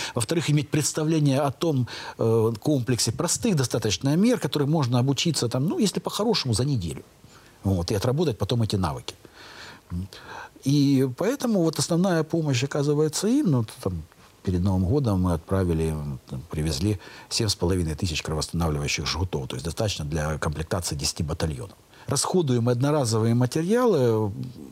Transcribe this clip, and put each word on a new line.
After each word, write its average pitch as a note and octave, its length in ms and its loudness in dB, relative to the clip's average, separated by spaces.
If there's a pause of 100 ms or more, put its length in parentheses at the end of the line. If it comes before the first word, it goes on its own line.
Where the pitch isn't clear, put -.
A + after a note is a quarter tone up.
(140)
во-вторых, D3+ 360 -2
иметь D3 200 2
представление D3+ 680 2
о C#3+ 120 2
том, C3+ 360 0 (300)
э, A2+ 420 2
комплексе B2+ 520 0
простых F3 440 0
достаточно C3 600 0
мер, G#3+ 240 4
которые C#3+ 280 0
можно C3 320 2
обучиться, C3+ 480 2
там, C3 200 0
ну, E4+ 120 0
если G3 220 0
по-хорошему, G3+ 520 0
за A2+ 120 2
неделю. F2+ 380 -2 (600)
Вот, F#2+ 280 0
и A2 40 2
отработать B2+ 420 0
потом A#2 240 0
эти G#2+ 140 0
навыки. D#2+ 400 -4 (1500)
И C#3 440 4 (100)
поэтому A3 460 0
вот D#3+ 160 0
основная E3+ 440 2
помощь D3 400 0
оказывается D3 640 0
им. B3+ 240 2
Ну, A#2+ 140 2 (160)
там, F2 220 -4 (400)
перед F2+ 180 0
Новым F#2 240 2
годом A2 360 2
мы F2+ 120 2
отправили, D#2+ 640 0 (340)
там, C2 120 -8 (100)
привезли D#2 480 0 (300)
семь - 180 -2
с G2 80 -2
половиной F2 400 0
тысяч D#2+ 260 -4
кровоостанавливающих D#2 840 -2
жгутов. D#2 400 -4
То - 80 -10
есть C2+ 100 -10
достаточно E2+ 400 -4
для D#2 320 -4
комплектации D#2 580 -4
десяти C#2+ 280 -4
батальонов. D2+ 520 -4 (320)
Расходуем C3+ 600 2
одноразовые A#2+ 640 2
материалы, B2+ 1000 2 (400)